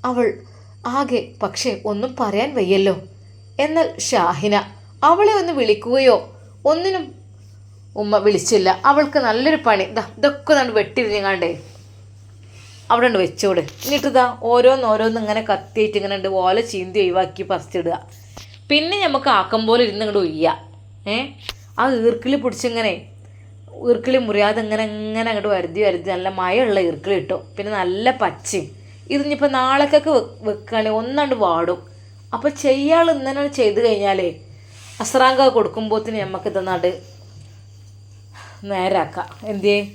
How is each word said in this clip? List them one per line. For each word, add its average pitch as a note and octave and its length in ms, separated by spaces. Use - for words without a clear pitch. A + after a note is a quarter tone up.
അവൾ B3 220
ആകെ, B3+ 460
പക്ഷേ G#3 420
ഒന്നും G#3+ 360
പറയാൻ A3+ 340
വയ്യല്ലോ. G3 400
എന്നാൽ D#4 380
ഷാഹിന, F3+ 580
അവളെ F#4+ 300
ഒന്ന് F4 200
വിളിക്കുകയോ A#3 640
ഒന്നിനും E4+ 500
ഉമ്മ G#3 220
വിളിച്ചില്ല. F#3+ 680
അവൾക്ക് C#4+ 340
നല്ലൊരു B3+ 380
പണി, G#3 280
ദാ G#3+ 180
ഇതൊക്കെ C#4+ 340
ഒന്ന് B3+ 200
വെട്ടിരിഞ്ഞാണ്ടേ G3 760
അവിടെ A#3+ 160
ഉണ്ട് A3 120
വെച്ചോട്. F#3 420
എന്നിട്ട് C#4 460
ഇതാ B3 360
ഓരോന്നോരോന്ന് A#3 800
ഇങ്ങനെ G#3+ 200
കത്തിയിട്ട് G#3+ 560
ഇങ്ങനെ G3 200
ഉണ്ട് F#3+ 120
ഓല F#3+ 320
ചീന്തി F#3+ 380
ഒഴിവാക്കി F#3 440
പറിച്ചിടുക. E3+ 540
പിന്നെ D#4 280
നമുക്ക് C#4 240
ആക്കം A3 360
പോലെ A#3+ 180
ഇരുന്ന് G#3 200
ഇങ്ങോട്ട് G3+ 260
ഒയ്യ. D#3+ 160
ഏ, G#3+ 100
ആ A3+ 60
ഈർക്കിളി A#3 420
പിടിച്ചിങ്ങനെ, A3+ 580
ഈർക്കിളി B3 300
മുറിയാതെ G#3+ 440
ഇങ്ങനെ, G#3+ 220
ഇങ്ങനെ G#3+ 460
അങ്ങോട്ട് G#3 180
വരുതി F#3 340
വരുതി F3+ 280
നല്ല F#3 180
മയമുള്ള F#3+ 520
ഈർക്കിളി F3 340
കിട്ടും. F#3 280
പിന്നെ G3+ 160
നല്ല G3 380
പച്ചയും. G3 760
ഇതിനിപ്പോൾ C#4+ 400
നാളേക്കൊക്കെ C#4+ 600
വെ-, A#3 200
വെക്കുകയാണെങ്കിൽ A3 560
ഒന്നാണ്ട് C4+ 360
വാടും. F3 480
അപ്പോൾ C4 140
ചെയ്യാൾ D4 600
ഇന്നലെ C#4 360
ചെയ്ത് A#3 420
കഴിഞ്ഞാലേ G3 520
അസ്രാങ്ക C4 480
കൊടുക്കുമ്പോഴത്തേന് A3 720
നമുക്ക് F#3+ 280
ഇതൊന്നാണ്ട് F#3 420
നേരാക്കാം. F#3 640
എന്തേ? G3+ 320